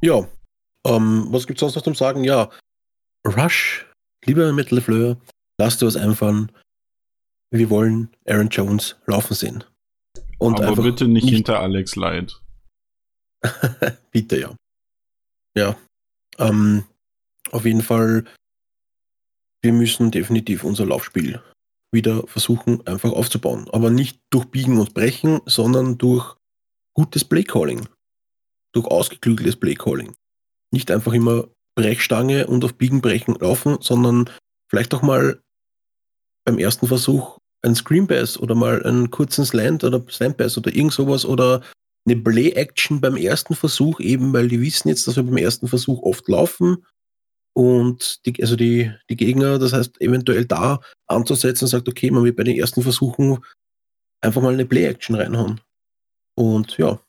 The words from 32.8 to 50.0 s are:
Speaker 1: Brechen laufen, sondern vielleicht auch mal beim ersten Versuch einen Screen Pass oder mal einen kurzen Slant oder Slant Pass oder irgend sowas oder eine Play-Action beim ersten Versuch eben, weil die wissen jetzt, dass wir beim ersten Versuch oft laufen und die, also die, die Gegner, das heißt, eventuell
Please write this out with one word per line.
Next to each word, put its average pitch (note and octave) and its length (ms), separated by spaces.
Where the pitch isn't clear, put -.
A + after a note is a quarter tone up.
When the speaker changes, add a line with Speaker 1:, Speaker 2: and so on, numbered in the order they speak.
Speaker 1:
Brechen A#2 340
laufen, - 440
sondern A#2+ 500
vielleicht A2 240
auch - 80
mal C3+ 400
beim A#2+ 120
ersten G2+ 300
Versuch B2+ 500
einen A#2 120
Screen E3+ 320
Pass B2 300
oder A#2 180
mal A#2 280
einen B2 280
kurzen C#3+ 340
Slant C#3 380
oder B2 260
Slant C3+ 280
Pass - 200
oder - 180
irgend D3 180
sowas C3+ 320
oder B2+ 360
eine A#2+ 140
Play-Action C3 800
beim C3 160
ersten A#2+ 380
Versuch D3+ 440
eben, C3 340
weil B2 140
die A#2+ 140
wissen - 280
jetzt, - 180
dass C3+ 80
wir C3 80
beim B2 140
ersten - 300
Versuch B2 360
oft - 240
laufen F3+ 580
und B2 760
die, A#2+ 160
also A2+ 120
die, A#2 360
die B2+ 60
Gegner, C3+ 420
das C3 160
heißt, B2+ 260
eventuell B2 460